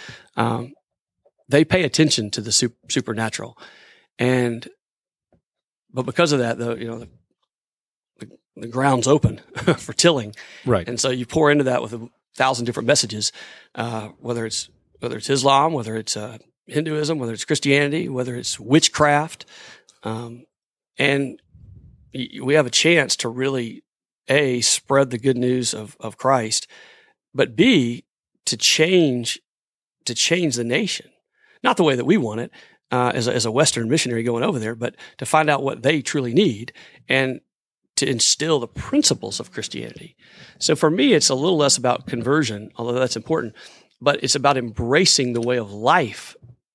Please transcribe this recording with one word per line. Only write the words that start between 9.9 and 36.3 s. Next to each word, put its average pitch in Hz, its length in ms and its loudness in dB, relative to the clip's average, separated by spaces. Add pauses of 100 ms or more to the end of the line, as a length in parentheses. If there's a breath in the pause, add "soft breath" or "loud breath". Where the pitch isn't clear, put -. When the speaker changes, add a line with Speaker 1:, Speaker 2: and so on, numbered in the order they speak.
Speaker 1:
tilling. 127 420 -2 (300 loud breath)
Speaker 2:
Right. 101 240 0
Speaker 1:
And 120 120 -6
so 131 100 0
you 123 160 -4
pour 151 240 2
into 147 140 4
that 123 180 0
with 113 100 -10
a 117 160 -12 (280)
thousand 127 300 0
different 117 200 -4
messages, 107 460 0 (420 loud breath)
uh, 117 340 -8 (100)
whether 117 280 -6
it's, - 220 -8 (320)
whether 120 160 -6
it's 110 140 -6
Islam, 139 420 4
whether 113 240 -6
it's, 110 200 -6
uh, 110 220 -12 (280)
Hinduism, 151 520 -2
whether 117 140 -6
it's 107 120 -8
Christianity, 143 640 0
whether 127 280 -4
it's - 240 -8
witchcraft. 147 840 2 (600 loud breath)
Um, 117 400 -10 (540)
and 139 420 -2 (760)
y-, 127 140 -8 (140)
we 131 120 0
have 147 120 4
a 117 40 -8
chance 160 460 4
to 123 120 -4
really, 123 540 -4 (460)
A, 131 320 2
spread 135 500 2
the 120 80 -6
good 127 180 0
news 123 380 0
of, 107 240 -12
of 110 180 -10
Christ, 123 520 0 (680 loud breath)
but 127 220 0
B, 160 480 4 (420)
to 113 100 -4
change, 156 840 2 (640)
to 120 100 -6
change 160 420 0
the 120 80 -2
nation. 151 460 -2 (520 soft breath)
Not 247 140 2
the 180 80 4
way 139 120 4
that 120 100 -4
we 196 100 6
want 113 240 -2
it, 127 100 -8 (400 loud breath)
uh, 123 240 2
as 120 140 -2
a, - 60 0
as 117 120 -2
a 113 40 -4
Western 120 380 0
missionary 123 340 0
going 117 200 -2
over 151 160 -2
there, 110 160 -6
but 120 220 -8 (220 loud breath)
to - 80 -10
find 156 220 2
out 139 140 2
what 135 200 -4
they 143 200 2
truly 123 320 -4